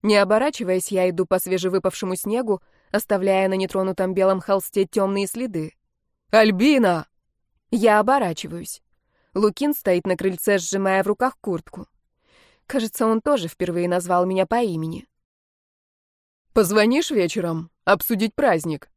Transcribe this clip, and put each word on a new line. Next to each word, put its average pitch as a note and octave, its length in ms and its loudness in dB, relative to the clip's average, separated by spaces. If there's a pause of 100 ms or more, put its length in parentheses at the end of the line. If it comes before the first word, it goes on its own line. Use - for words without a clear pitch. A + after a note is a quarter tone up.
Не G#3 140 4
оборачиваясь, G3+ 720 0
я F#3 180 2
иду F3+ 160 -2
по F#3 140 0
свежевыпавшему F#3 760 -2
снегу, A3 460 -4 (300)
оставляя F#3+ 560 0
на F#3+ 80 0
нетронутом F#3+ 580 -2
белом F#3+ 280 2
холсте G3 440 0
тёмные G3 400 -2
следы. F#3+ 480 -6 (560)
«Альбина!» G#3+ 760 4 (640)
Я G#3+ 280 4
оборачиваюсь. G3 840 -2 (520)
Лукин G#3+ 400 0
стоит F3+ 320 0
на F#3 100 0
крыльце, F#3+ 440 -2
сжимая F#3+ 440 -2
в G3 40 -2
руках B3 340 -2
куртку. - 460 -8 (800)
Кажется, A3+ 380 -4
он A3 160 2
тоже B3+ 260 0
впервые F3 420 -4
назвал F3+ 360 0
меня F#3+ 200 0
по A#3 160 0
имени. E3 460 -6 (1500)
«Позвонишь G#3+ 580 2
вечером? E3+ 580 -2 (140)
Обсудить G#3 500 0
праздник?» E3 640 -2